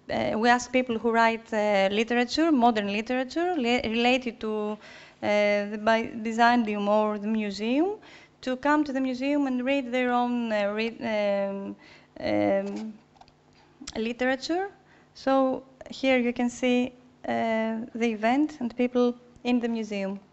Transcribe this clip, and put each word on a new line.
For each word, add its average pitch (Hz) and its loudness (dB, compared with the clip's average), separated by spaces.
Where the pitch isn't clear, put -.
uh, 202 -2
we 226 0
asked 240 2
people 254 0
who 226 0
write, 226 2
uh, 208 2
literature, 240 0
modern 233 4
literature, 254 -2
li-, 240 0
related 240 0
to, 214 -4
uh, 214 -10
the 208 0
By-, 226 2
Byzantium 220 2
or 214 2
the 202 -6
museum, 220 -2
to 254 -4
come 294 2
to 294 -10
the 262 -2
museum 269 0
and 254 -2
read 262 -2
their 254 0
own, 240 0
uh, 208 0
read, 226 -4
um, 202 -2
um, 196 -2
literature. 262 -2
So 262 0
here 262 2
you 240 0
can 240 0
see, 247 0
uh, 226 0
the 233 -2
event 233 2
and 240 -4
people 247 2
in 247 2
the 240 -2
museum. 202 -4